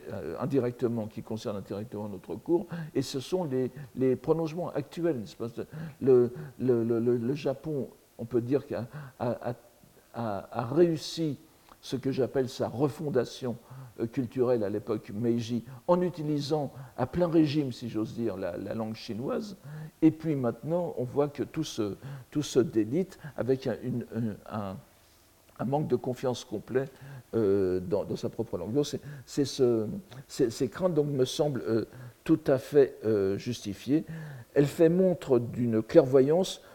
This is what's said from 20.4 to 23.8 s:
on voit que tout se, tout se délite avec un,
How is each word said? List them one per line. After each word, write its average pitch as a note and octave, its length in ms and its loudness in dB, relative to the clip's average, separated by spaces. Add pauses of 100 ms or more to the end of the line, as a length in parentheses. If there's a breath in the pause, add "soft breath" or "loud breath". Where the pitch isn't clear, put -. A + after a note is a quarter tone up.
on B2 60 -2
voit B2+ 240 0
que C#3+ 160 -6
tout D#3 220 -4
se, G#2 320 -4 (340 loud breath)
tout D3+ 100 0
se - 180 2
délite A#2+ 600 0 (160 loud breath)
avec C3 320 0
un, A2 160 0